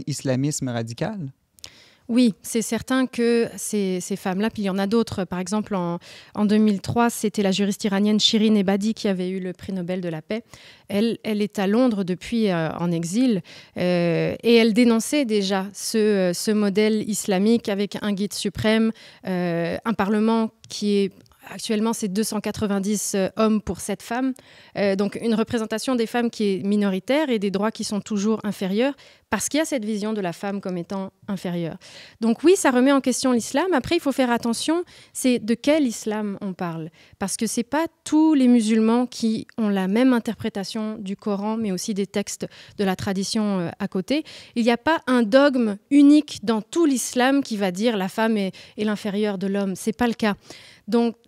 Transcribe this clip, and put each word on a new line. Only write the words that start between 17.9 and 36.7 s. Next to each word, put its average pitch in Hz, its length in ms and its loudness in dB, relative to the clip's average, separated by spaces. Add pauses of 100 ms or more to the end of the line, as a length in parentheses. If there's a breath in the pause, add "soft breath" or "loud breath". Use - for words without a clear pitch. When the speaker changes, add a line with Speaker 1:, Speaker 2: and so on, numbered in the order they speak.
Speaker 2:
un 208 100 -2
guide 202 220 -4
suprême, 220 580 2 (340 loud breath)
euh, 175 600 -2
un 226 80 0
parlement 220 580 0 (160)
qui 202 280 -2
est 196 180 0 (380)
actuellement, 220 420 -2
c'est 226 140 -4
deux 196 160 -2
cent 214 160 -4
quatre-vingt-dix, 202 760 -2
euh, 190 220 0
hommes 214 240 2
pour 185 180 -6
sept - 220 -8
femmes. 254 320 -4 (440 loud breath)
Euh, 196 180 2
donc, 196 260 -2
une 226 140 0
représentation 220 600 -2
des 226 120 0
femmes 233 220 0
qui 226 160 -4
est 190 180 0
minoritaire 208 640 0
et 226 100 2
des 196 120 -2
droits 202 200 -2
qui 220 120 -8
sont 202 180 -4
toujours 214 420 -2
inférieurs 208 500 -2 (360 soft breath)
parce 208 200 -4
qu'il 277 80 -2
y 311 40 2
a 320 40 0
cette 269 180 -4
vision 214 300 -4
de 208 80 -4
la 175 100 -4
femme 196 300 -8
comme 180 160 -6
étant 190 340 -6 (160)
inférieure. 175 480 -4 (460 loud breath)
Donc 226 240 0
oui, 349 100 8
ça 311 160 2
remet 254 220 4
en 269 80 4
question 254 320 0
l'islam. 294 400 0
Après, 311 240 0
il - 20 2
faut 277 140 -2
faire 254 180 2
attention, 240 540 -2 (260 loud breath)
c'est 247 280 0
de 220 140 -2
quel 294 320 2
islam 214 540 -4
on 196 140 -6
parle. 165 360 -6 (300 soft breath)